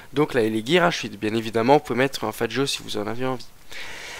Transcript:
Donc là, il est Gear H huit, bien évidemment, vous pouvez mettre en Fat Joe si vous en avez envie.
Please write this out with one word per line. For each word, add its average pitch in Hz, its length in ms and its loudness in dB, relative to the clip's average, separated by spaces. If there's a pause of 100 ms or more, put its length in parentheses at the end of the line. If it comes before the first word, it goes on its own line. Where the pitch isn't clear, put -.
(120)
Donc 147 220 2
là, 123 80 4
il 110 140 2
est 110 100 -2
Gear 170 220 6
H - 140 -2
huit, 104 160 -8
bien 107 160 -2
évidemment, 113 400 4
vous 147 60 8
pouvez 120 180 -4
mettre 131 260 0
en 110 80 -2
Fat 117 160 -2
Joe 120 220 -2
si - 120 -6
vous 107 140 -6
en 104 100 -2
avez 110 200 -2
envie. 127 200 -4 (720)